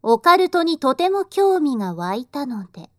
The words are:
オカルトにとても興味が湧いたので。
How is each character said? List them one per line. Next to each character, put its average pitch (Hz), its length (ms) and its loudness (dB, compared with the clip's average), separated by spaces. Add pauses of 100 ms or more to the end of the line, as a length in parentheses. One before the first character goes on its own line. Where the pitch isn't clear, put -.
(100)
オ 233 80 6
カ 349 200 6
ル 359 100 2
ト 349 140 0
に 330 160 -2
と 262 160 0
て 349 160 0
も 392 160 -2
興 392 340 2
味 277 160 0
が 190 180 -4
湧 175 200 -6
い 247 100 -8
た 285 220 -8
の 214 180 -8
で。 - 240 -20 (100)